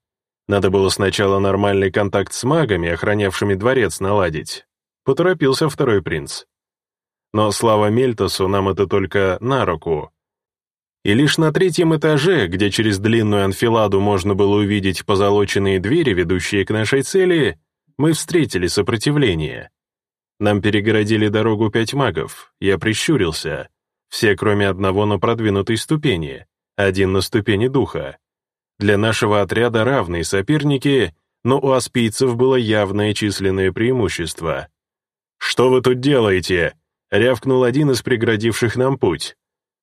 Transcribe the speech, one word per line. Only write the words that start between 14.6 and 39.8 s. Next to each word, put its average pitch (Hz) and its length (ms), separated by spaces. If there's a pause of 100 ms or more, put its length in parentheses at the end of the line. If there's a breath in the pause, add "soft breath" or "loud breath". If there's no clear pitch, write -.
позолоченные 101 720
двери, 123 340
ведущие 90 520
к - 60
нашей 110 320
цели, 170 540 (400)
мы 156 140
встретили 139 560
сопротивление. 104 1040 (720)
Нам 104 200
перегородили 107 680
дорогу 107 420
пять 113 220
магов, 90 640
я 95 180
прищурился. 82 920 (400)
Все, 104 260
кроме 101 320
одного, 95 380
на 104 140
продвинутой 110 580
ступени, 90 680 (280)
один 95 380
на 95 80
ступени 107 480
духа. 82 480 (600)
Для 101 200
нашего 107 440
отряда 110 440
равные 87 400
соперники, 135 920 (300)
но 127 160
у 139 100
аспийцев 123 640
было 131 200
явное 104 580
численное 95 580
преимущество. 85 960 (720)
"Что - 320
вы 127 120
тут 127 180
делаете?" — 101 760 (360)
рявкнул 127 520
один 135 280
из 123 100
преградивших 113 720
нам 131 220
путь. 87 380 (480)